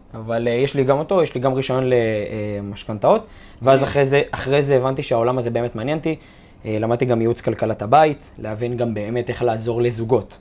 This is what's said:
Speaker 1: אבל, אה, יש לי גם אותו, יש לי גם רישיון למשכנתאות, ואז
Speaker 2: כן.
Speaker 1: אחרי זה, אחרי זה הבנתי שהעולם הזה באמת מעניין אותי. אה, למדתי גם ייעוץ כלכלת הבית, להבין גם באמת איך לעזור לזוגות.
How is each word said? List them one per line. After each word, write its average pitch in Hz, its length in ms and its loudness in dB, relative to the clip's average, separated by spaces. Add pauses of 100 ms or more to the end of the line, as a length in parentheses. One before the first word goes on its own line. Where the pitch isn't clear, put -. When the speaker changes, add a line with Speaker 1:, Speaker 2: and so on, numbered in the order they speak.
(180)
Speaker 1:
אבל, 117 300 -2
אה, 117 40 2
יש 131 220 0
לי 139 100 2
גם 139 140 2
אותו, 175 240 0
יש - 120 -2
לי 135 60 -4
גם 127 140 0
רישיון 131 360 -2 (720)
למשכנתאות, 104 640 0 (360)
ואז 135 180 6
Speaker 2:
כן. 135 60 2
Speaker 1:
אחרי 143 180 2
זה, 139 260 2
אחרי 143 320 0
זה 139 140 2
הבנתי 131 260 0
שהעולם 123 360 0
הזה 117 120 -2
באמת 120 260 -2
מעניין 135 220 -2
אותי. 156 180 -4 (500)
אה, 107 140 -2
למדתי 117 240 0
גם 120 160 2
ייעוץ 117 200 0
כלכלת 110 420 -2
הבית, 147 560 4
להבין 117 380 -6
גם 120 180 -2
באמת 113 340 -4
איך 123 140 -4
לעזור 117 400 0
לזוגות. 113 580 0